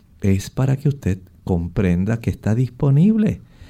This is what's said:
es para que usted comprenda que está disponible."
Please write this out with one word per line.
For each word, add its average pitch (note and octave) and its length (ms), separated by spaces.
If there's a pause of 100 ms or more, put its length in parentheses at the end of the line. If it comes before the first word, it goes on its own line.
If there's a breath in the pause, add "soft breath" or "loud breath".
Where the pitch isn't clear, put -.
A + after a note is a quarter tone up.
(220 soft breath)
es G2 300
para C3 260
que D3 120
usted F#2+ 280 (260)
comprenda F2+ 760
que A#2 100
está - 240
disponible." D3 880 (280 loud breath)